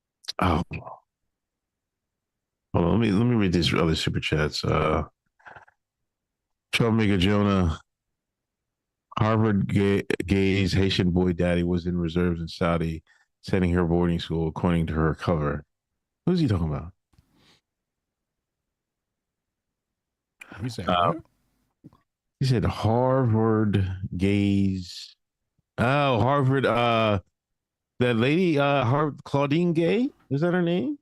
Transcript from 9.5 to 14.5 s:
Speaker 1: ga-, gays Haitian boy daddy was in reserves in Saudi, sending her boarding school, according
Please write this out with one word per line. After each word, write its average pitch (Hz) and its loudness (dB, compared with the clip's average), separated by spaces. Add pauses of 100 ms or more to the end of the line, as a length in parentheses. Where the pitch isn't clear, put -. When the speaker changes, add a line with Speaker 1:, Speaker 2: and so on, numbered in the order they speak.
Speaker 1:
ga-, 98 2 (220)
gays 95 2
Haitian 92 2
boy 90 2
daddy 87 0
was 87 -2
in 87 -2
reserves 85 -2
in 82 -8
Saudi, 82 -2 (400)
sending 90 0
her 87 2
boarding 85 0
school, 80 -4
according 85 -2